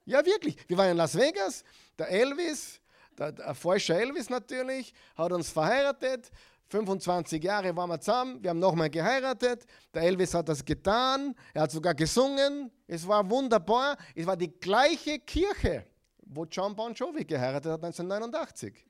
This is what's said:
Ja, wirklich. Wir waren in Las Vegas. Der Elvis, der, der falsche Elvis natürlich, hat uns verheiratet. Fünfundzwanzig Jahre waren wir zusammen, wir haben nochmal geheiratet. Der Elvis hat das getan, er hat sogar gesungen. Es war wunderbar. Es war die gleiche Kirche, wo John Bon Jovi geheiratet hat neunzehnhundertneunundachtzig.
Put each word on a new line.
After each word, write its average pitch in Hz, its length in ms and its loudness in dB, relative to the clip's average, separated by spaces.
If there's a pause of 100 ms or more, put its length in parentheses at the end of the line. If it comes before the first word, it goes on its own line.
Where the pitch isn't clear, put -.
Ja, 269 220 2
wirklich. - 280 0 (140)
Wir 175 80 -2
waren 190 140 4
in 170 80 2
Las 160 180 2
Vegas. 339 480 0 (340)
Der 151 120 -4
Elvis, 277 720 -2 (340)
der, - 160 -6
der - 220 -10
falsche 175 400 2
Elvis 262 340 -2
natürlich, 254 640 -6 (240)
hat 170 160 0
uns 175 160 -2
verheiratet. 254 800 0 (400)
Fünfundzwanzig 180 720 -2
Jahre 185 320 -2
waren 175 140 -4
wir 165 100 -4
zusammen, 254 440 -2
wir 185 80 -2
haben 170 80 -2
nochmal 165 320 4
geheiratet. 247 760 0 (300)
Der 160 80 -2
Elvis 180 320 2
hat 170 160 0
das 135 120 -2
getan, 254 720 0 (200)
er 156 80 0
hat 156 80 2
sogar 160 240 0
gesungen. 277 760 2 (160)
Es 170 220 -8
war 208 220 4
wunderbar. 247 640 2 (180)
Es 165 120 -4
war 185 100 0
die 170 140 -2
gleiche 277 720 2
Kirche, 240 640 -2 (400)
wo 151 180 -8
John 190 320 -6
Bon 226 160 -6
Jovi 277 320 -6
geheiratet 139 480 -2
hat 160 80 -4
neunzehnhundertneunundachtzig. 190 1080 -8